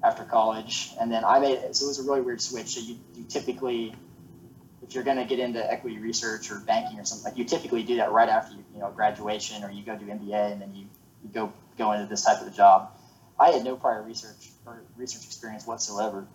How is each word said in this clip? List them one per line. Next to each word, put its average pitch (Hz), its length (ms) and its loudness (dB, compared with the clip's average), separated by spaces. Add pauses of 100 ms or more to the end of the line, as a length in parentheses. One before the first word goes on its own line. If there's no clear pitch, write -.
after - 200 2
college. 110 760 0
And 117 100 0
then 113 140 0
I 110 140 6
made 139 160 4
it, 127 200 -6
so 139 120 0
it - 20 -2
was 139 100 -4
a 135 40 -6
really 135 180 2
weird 123 220 -2
switch. 117 320 -6
So 123 60 -8
you, 113 180 -10 (180)
you 120 80 -12
typically, 123 680 -4 (880)
if - 120 -18
you're 131 80 -4
gonna 131 220 0
get 123 140 0
into 113 340 -2
equity 113 260 -6
research 110 520 -4
or 104 100 -10
banking 110 400 -2
or 98 60 -8
something, 104 180 -8
like, 127 140 -8
you 120 80 -2
typically 120 380 0
do 120 120 2
that 107 160 2
right 113 160 6
after 110 260 0
you, 101 100 -18 (100)
you 104 60 -12
know, 101 100 -6
graduation, 104 720 -2
or 98 60 -8
you 101 120 -12
go 107 140 -10
do 101 140 -12
M 107 80 -8
B 101 160 -8
A - 40 2
and 104 220 0
then 98 140 -14
you, 98 100 -16 (400)
you 110 80 -14
go, 110 180 -4 (280)
go 107 140 4
into 104 140 0
this 104 160 -4
type - 200 4
of - 40 -10
a - 40 -10
job. 98 420 8 (480)
I - 100 10
had 117 140 4
no 127 120 -2
prior 117 260 0
research 113 480 -14 (160)
or 117 160 -18 (140)
research 123 280 -10
experience 110 420 -12
whatsoever. 104 680 -4